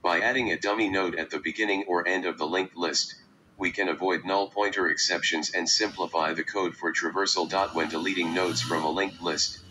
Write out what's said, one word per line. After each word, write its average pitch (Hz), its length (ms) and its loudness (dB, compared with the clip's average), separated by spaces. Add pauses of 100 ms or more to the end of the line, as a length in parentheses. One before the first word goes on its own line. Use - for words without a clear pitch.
By 87 200 2
adding 120 300 2
a 101 80 -2
dummy 104 300 2
node 92 280 0
at 80 120 -4
the - 100 -4
beginning 98 480 0
or 87 220 2
end 90 160 0
of - 140 -2
the 78 80 -2
linked 92 280 0
list, 85 400 -2 (440)
we - 140 0
can 190 180 0
avoid 92 340 0
null 98 240 2
pointer 98 400 0
exceptions 82 640 0
and 87 180 -2
simplify 85 640 0
the 80 120 -4
code 92 300 -2
for 85 200 -4
traversal. 92 800 0
When 80 160 0
deleting 85 420 0
nodes 87 300 0
from 80 220 0
a 78 60 2
linked 95 300 -2
list 80 380 -2 (120)